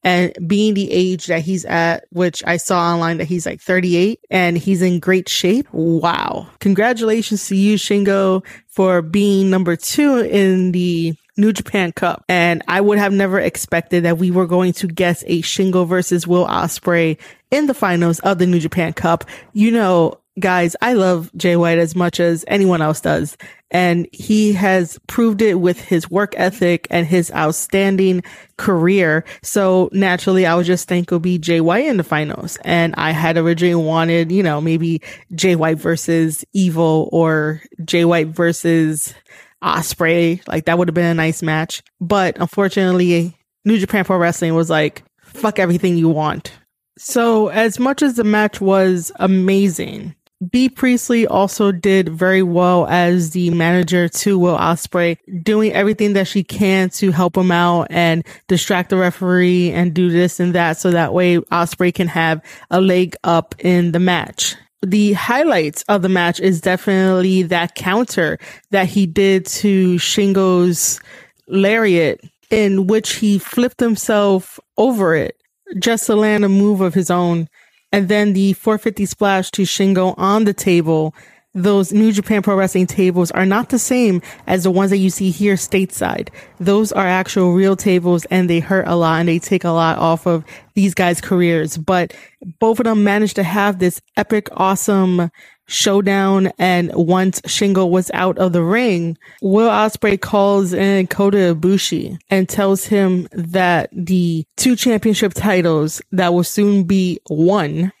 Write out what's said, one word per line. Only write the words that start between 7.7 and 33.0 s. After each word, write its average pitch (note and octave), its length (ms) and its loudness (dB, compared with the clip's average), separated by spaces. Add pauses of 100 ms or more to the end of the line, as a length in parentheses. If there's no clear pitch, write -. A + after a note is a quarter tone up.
Shingo, G3 640 0 (220)
for F#3 340 2
being F#3+ 480 2
number F#3 280 0
two C#4+ 420 0
in F#3 540 2
the E3+ 420 -2 (240)
New G#3 160 4
Japan F#3 380 -4
Cup. F3 360 -4
And E3+ 400 2
I F#3 140 0
would G#3 160 2
have G3+ 160 0
never G3 260 0
expected F3 640 -2
that E3+ 140 0
we F3+ 120 0
were F3+ 160 2
going F3+ 280 0
to F#3+ 140 -6
get F3 380 -2
a E3 140 -2
Shingo F#3 480 0
versus F3+ 380 -2
Will F3+ 200 2
Ospreay E3 720 -2 (320)
in D4 160 0
the C4+ 60 0
finals E3+ 480 0
of G3 160 0
the F3+ 100 0
New F3 140 2
Japan E3 320 -4
Cup. E3+ 320 -2 (300)
You A3 160 2
know, F#3 500 2 (180)
guys, F3+ 440 0
I A#3+ 100 0
love F3+ 440 0
Jay F3 200 2
White E3+ 220 2
as E3 180 0
much F3 240 -2
as E3+ 280 0
anyone F#3 340 2
else D#3 180 -2
does. D#3 360 -2 (340)
And F3 420 0
he G#3+ 420 0
has F#3 440 0 (100)
proved A3+ 340 0
it G#3 120 4
with F3 260 0
his F3 300 -2
work G3 260 -2
ethic F3+ 540 0
and E3+ 160 0
his E3+ 260 0
outstanding F#3 880 0 (340)
career. E3+ 680 2 (180)
So F#3 500 0
naturally, F#3 540 0
I E3 80 2
would F3 120 0
just F3+ 220 -2
think F3 200 -2
it'll F3 100 0
be F3+ 200 -2
Jay E3 220 0
White F#3 260 2
in C4 100 0
the E3+ 80 0
finals. D3+ 600 -6
And E3+ 320 0
I D#3 140 -2